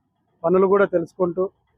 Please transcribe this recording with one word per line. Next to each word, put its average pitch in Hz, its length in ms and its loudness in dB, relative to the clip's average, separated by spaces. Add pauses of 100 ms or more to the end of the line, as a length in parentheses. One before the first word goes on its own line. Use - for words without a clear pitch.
(440)
పనులు 185 220 2
కూడా 196 180 2
తెలుసుకుంటూ, 175 680 -4 (280)